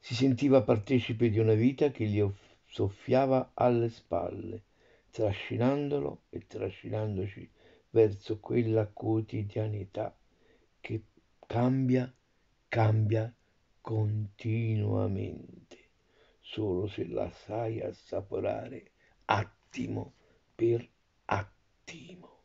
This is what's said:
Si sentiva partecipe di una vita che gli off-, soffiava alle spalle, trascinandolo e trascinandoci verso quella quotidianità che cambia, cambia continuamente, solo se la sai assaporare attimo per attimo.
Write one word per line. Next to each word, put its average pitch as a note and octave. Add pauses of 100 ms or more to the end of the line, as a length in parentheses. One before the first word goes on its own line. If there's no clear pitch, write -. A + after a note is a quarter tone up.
Si -
sentiva C3
partecipe A#2+
di G#2
una A2
vita C3
che A2+
gli G#2
off-, G2+ (100)
soffiava B2+
alle A#2
spalle, F#2+ (480)
trascinandolo C#3
e -
trascinandoci G2+ (440)
verso A2
quella A2
quotidianità G#2+ (600)
che - (420)
cambia, B2+ (560)
cambia A2 (500)
continuamente, G#2+ (640)
solo G2+
se G2
la G#2+
sai A2+
assaporare - (320)
attimo G#2+ (420)
per A#2 (360)
attimo. -